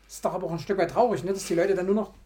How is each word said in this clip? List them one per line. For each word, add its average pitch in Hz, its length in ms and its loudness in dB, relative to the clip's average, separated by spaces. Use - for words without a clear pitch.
ist - 180 -6
doch 180 80 -2
aber 180 140 -4
auch 165 40 -6
ein 170 80 -4
Stück 196 180 -4
weit 175 140 0
traurig, 202 320 2
ne? 190 100 -2
Dass 196 120 -6
die 175 100 -2
Leute 185 200 4
dann 180 100 -2
nur 196 100 2
noch 214 180 -2